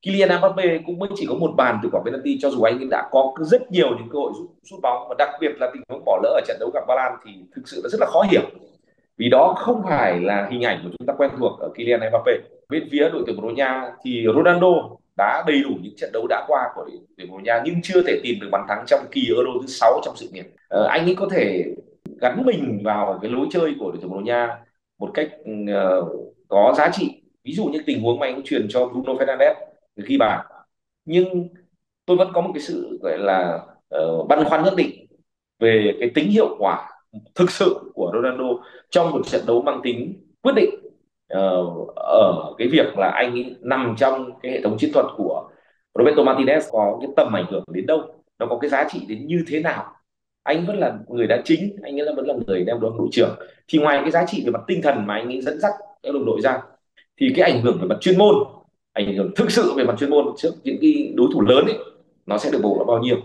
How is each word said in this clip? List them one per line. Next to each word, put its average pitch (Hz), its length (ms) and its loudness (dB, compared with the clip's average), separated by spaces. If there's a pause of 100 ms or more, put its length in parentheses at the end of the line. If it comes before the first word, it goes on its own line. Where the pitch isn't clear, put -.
Kylian 185 380 2
Mbappe 185 460 4
cũng 175 140 -6
mới 196 160 -4
chỉ 165 140 -6
có 131 60 -2
một 160 220 0
bàn 120 260 2
từ - 80 -2
quả - 140 0
penalty, 135 340 -4
cho 139 100 0
dù 123 120 -2
anh 117 160 2
ấy 131 140 -8
đã - 200 -2
có 135 300 2
rất 175 300 2
nhiều 165 180 4
những 113 220 -6
cơ 147 80 -4
hội 120 180 -4
rút, - 120 -16 (140)
rút - 200 -20
bóng, 127 260 0
và 123 80 -8
đặc 147 120 4 (120)
biệt 151 180 0
là 123 140 0
tình 139 160 -14
huống 139 160 -8
bỏ 95 180 4
lỡ - 60 4
ở - 180 2
trận - 120 -4
đấu 117 140 -4
gặp 127 140 -4
Ba 123 80 2
Lan 131 180 0 (120)
thì 107 60 -20 (240)
thực 127 120 -14
sự - 160 -12
là - 60 -6
rất - 120 -4
là 180 60 2
khó 170 240 4
hiểu, - 100 6 (760)
vì 120 120 0
đó 135 280 8
không 226 320 0
phải 107 300 2
là 101 320 0
hình 123 100 -4
ảnh 107 220 -2
mà - 140 -12
chúng 123 100 -8
ta 139 100 -2
quen 139 220 2
thuộc 117 200 -2
ở - 160 -8
Kylian 117 240 0
Mbappe. 113 320 0 (380)
Bên 156 220 -4
phía 143 180 2
đội 120 160 -4
tuyển 104 160 -6
Bồ 107 60 -6
Đào 113 40 -6
Nha 131 400 -2 (120)
thì 120 220 -4 (100)
Ronaldo 175 320 6 (500)
đã 120 300 0
đầy 147 160 2
đủ 139 60 -6 (120)
những 101 160 -16
trận - 160 -8
đấu 110 140 -4
đã - 200 -2
qua 131 280 0
của 95 60 -12
đội 71 180 -16 (180)
tuyển 90 140 -16
Bồ 95 60 -18
Đào 98 60 -16
Nha 117 220 0
nhưng 170 180 -2
chưa 185 240 2
thể - 160 0
tìm 120 180 -2
được 98 100 -10
bàn 98 160 0
thắng 107 200 -4
trong 139 120 4 (120)
kỳ - 160 -2
Euro 120 240 2 (100)
thứ 135 60 -12
sáu 123 360 2
trong - 120 -10
sự - 180 -16
nghiệp. 92 120 -14 (220)
Ờ, 104 180 2
anh 165 200 2
ấy 180 100 2
có 196 160 -4
thể 98 340 0 (560)
gắn 127 240 2
mình 139 380 0
vào 101 380 -2
cái 107 100 -6
lối 131 200 -2
chơi 160 280 0
của 95 120 -6
đội 87 100 -10
tuyển 90 100 -10
Bồ 95 60 -8
Đào 101 80 -8
Nha 120 320 -2 (420)
một 101 140 -8
cách, 151 160 -2 (440)
ờ, 92 320 2 (420)
có 104 300 6
giá 151 160 4
trị. - 280 -6 (220)
Ví 135 100 -12
dụ 208 120 -2
như 156 200 -4
tình 117 180 -2
huống 120 160 0
mà 143 80 0
anh 131 160 -6
truyền 117 260 -2
cho 123 160 2
Bruno 127 280 -6
Fernandes 135 420 2 (400)
ghi 113 220 -2
bàn. 104 280 2 (600)
Nhưng 175 420 0 (580)
tôi 180 120 4
vẫn 185 160 2
có 175 80 2
một 185 120 -2
cái 147 80 -6
sự - 400 -8
gọi 82 160 -2
là, 92 420 0 (300)
ờ, 80 340 0
băn 156 200 4
khoăn 156 200 2
nhất 190 140 4
định - 300 -2 (520)
về 110 400 4
cái 120 160 -2
tính 151 140 2
hiệu 208 300 4
quả 95 300 -2 (460)
thực 180 160 4
sự - 420 0
của 90 200 -4
Ronaldo 127 320 -2 (440)
trong 165 220 2
một 131 160 -4
trận - 200 -2
đấu 120 140 4
mang 135 220 -2
tính 123 300 -4 (280)
quyết 262 140 2
định, - 140 4 (600)
ờ, 92 360 0 (300)
ở 87 600 0
cái 117 100 -2
việc 139 300 2
là 95 100 2
anh 123 240 -2
ấy 123 280 -8
nằm 123 380 -4
trong 131 320 0 (120)
cái 127 100 -8
hệ - 100 -4
thống 110 160 -2
chiến 147 160 -2
thuật 143 120 2 (120)
của 78 320 -6 (500)
Roberto 151 240 6
Martinez 135 380 2 (100)
có 104 300 0
cái 139 140 -10
tầm 123 200 2
ảnh 90 160 -2
hưởng 92 160 -4
đến 85 180 -6
đâu, 156 160 0 (380)
nó 110 60 -2
có 120 120 -4
cái 143 120 -4
giá 143 200 0
trị 156 180 -10
đến 110 200 -10
như 170 200 0
thế 143 120 -2
nào. 139 260 -4 (580)
Anh 160 220 0
vẫn 202 140 -4
là 127 140 0 (140)
người 120 200 -2
đá 113 180 2
chính, 196 380 0
anh 143 160 -8
ấy 147 60 -2
là, 151 100 -4
vẫn 135 120 -4
là 147 60 -2 (140)
người 92 160 0
đem 117 160 -2
đội, 110 180 -2
đội - 140 -2
trưởng. - 240 2 (320)
Thì 156 120 2
ngoài 147 220 4
cái 156 100 -2
giá 165 160 4
trị 160 180 -4
về 117 60 0
mặt 107 160 -4
tinh 180 140 -2
thần 120 260 2
mà 104 60 -2
anh 113 140 -4
ấy 127 140 -6
dẫn 147 180 -4
dắt 202 120 2 (320)
các 143 100 -6
đồng 135 120 -2
đội 110 160 0
ra, 131 200 0 (600)
thì 135 140 4
cái 170 160 4
ảnh 123 100 2
hưởng 120 200 2
về - 60 -4
mặt 107 140 0
chuyên 185 160 4
môn, 208 180 8 (580)
ảnh 98 220 -4
hưởng 95 200 -2
thực - 160 2
sự 202 260 2
về 131 60 0
mặt 117 160 2
chuyên 143 100 0
môn 147 280 2
trước 165 140 -2 (120)
những 135 180 -4
cái 151 340 2
đối 123 180 6
thủ - 80 2
lớn 127 240 6
ấy, - 120 -2 (480)
nó 104 120 -2
sẽ 143 140 -2
được 135 120 0
bộc - 140 2
lộ - 80 0
bao 120 140 2
nhiêu. 123 260 0